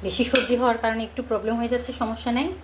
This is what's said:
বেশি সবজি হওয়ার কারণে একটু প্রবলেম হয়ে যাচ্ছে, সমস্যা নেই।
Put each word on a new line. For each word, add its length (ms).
বেশি 260
সবজি 300
হওয়ার 220
কারণে 260
একটু 120
প্রবলেম 300
হয়ে 120
যাচ্ছে, 180
সমস্যা 380
নেই। 100